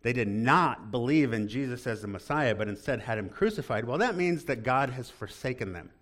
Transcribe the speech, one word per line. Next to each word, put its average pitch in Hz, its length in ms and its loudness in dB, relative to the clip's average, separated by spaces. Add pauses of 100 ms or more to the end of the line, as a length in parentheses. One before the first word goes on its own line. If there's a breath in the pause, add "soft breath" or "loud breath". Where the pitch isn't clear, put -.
they 120 100 0
did 120 160 2
not 123 600 4
believe 127 420 4
in 107 160 0
Jesus 123 380 -4
as 107 160 -4
the 104 60 -6
Messiah, 120 460 0
but 104 140 -2
instead 104 320 -2
had 110 180 -2
him 104 100 -4
crucified, 131 580 0
well, 131 120 -2
that 220 180 2
means 175 280 0
that 120 180 -2
God 131 280 2
has 127 200 -8
forsaken 117 640 -6
them. 85 180 -12 (120)